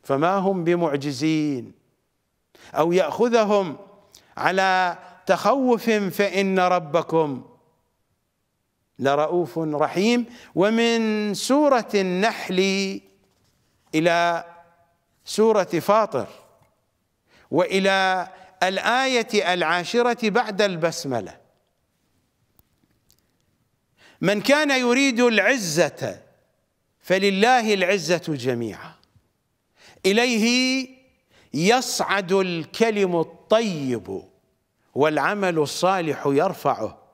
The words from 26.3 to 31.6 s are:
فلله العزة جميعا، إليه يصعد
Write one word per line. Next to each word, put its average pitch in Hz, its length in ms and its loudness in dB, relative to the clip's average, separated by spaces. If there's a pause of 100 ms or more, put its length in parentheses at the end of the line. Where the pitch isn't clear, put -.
فلله 202 760 2
العزة 180 540 0
جميعا، 120 680 -6 (1120)
إليه 247 840 0 (680)
يصعد 196 800 0